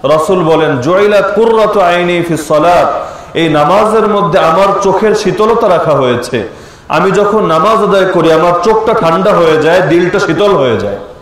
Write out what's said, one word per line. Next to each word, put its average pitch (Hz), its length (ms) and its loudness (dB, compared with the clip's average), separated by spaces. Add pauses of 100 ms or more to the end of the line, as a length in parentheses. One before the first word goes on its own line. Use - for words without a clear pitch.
রাসূল 156 400 0
বলেন, 156 380 0
"জুইলাত 196 540 0
কুররাতু 220 440 2
আইনি 175 420 0
ফিস 165 260 -4
সালাত", 160 580 0 (320)
এই 165 120 0
নামাজের 202 580 2
মধ্যে 185 320 0
আমার 165 280 2 (160)
চোখের 202 320 0
শীতলতা 214 540 0
রাখা 165 220 0
হয়েছে। 123 560 -2 (400)
আমি 190 240 0
যখন 196 340 0
নামাজ 190 380 0
আদায় 185 280 0
করি, 165 200 2
আমার 170 220 2 (100)
চোখটা 220 300 0
ঠান্ডা 180 400 0
হয়ে 160 280 2
যায়, 170 200 2
দিলটা 175 380 0
শীতল 190 360 0
হয়ে 127 220 0
যায়। 101 200 -6 (240)